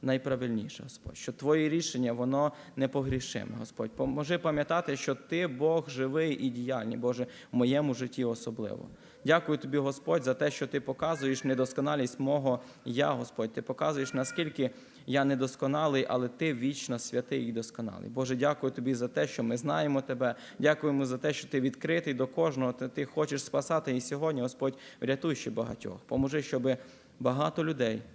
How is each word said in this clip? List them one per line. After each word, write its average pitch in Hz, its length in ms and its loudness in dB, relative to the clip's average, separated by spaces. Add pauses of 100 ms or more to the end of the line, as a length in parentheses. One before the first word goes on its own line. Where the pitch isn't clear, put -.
найправильніша, 127 800 0
Господь, - 340 -14
що - 160 -8
Твоє 151 360 2
рішення, 131 440 0
воно 135 400 2 (240)
непогрішиме, 131 840 -2
Господь. 113 320 -6
Поможи 139 480 0
пам'ятати, 151 580 0
що 135 180 0
Ти 170 320 -2
Бог 147 440 2
живий 139 440 2
і 127 160 0
діяльний, 120 460 -2
Боже, 123 300 0 (260)
в 117 40 2
моєму 135 380 4
житті 123 300 -2
особливо. 113 640 -4 (360)
Дякую 156 340 4
Тобі, 135 200 -2
Господь, 139 460 2
за 131 100 2
те, 147 160 2
що 139 160 -4
Ти 135 140 -2
показуєш 135 640 -2
недосконалість 131 760 0
мого 135 400 2 (240)
"я", 131 260 2
Господь. 120 420 -2
Ти 120 100 -6
показуєш, 139 520 0
наскільки 135 560 0 (360)
я 139 180 4
недосконалий, 139 840 2
але 127 200 2
Ти 151 260 0
вічно 131 440 -2
святий 123 500 -2
і 117 40 -4
досконалий. 110 560 -6
Боже, 127 280 0
дякую 139 360 2
Тобі 131 220 0
за 120 140 -2
те, 151 180 2
що - 160 -4
ми 117 140 0
знаємо 143 440 2
Тебе. 123 340 0 (240)
Дякуємо 147 480 4
за 127 120 -2
те, 151 140 0
що - 160 -6
Ти 139 120 2
відкритий 156 540 0
до 131 120 0
кожного, 131 460 2
Ти, 127 160 -6
Ти 143 160 -4
хочеш 139 400 -2
спасати. 143 520 0
І 127 40 2
сьогодні, 147 400 -2
Господь, 131 380 -2 (220)
врятуй 135 360 0
ще - 140 -6
багатьох. 113 560 -6
Поможи, 135 360 0
щоби 131 340 2 (440)
багато 151 440 2
людей 127 380 0 (120)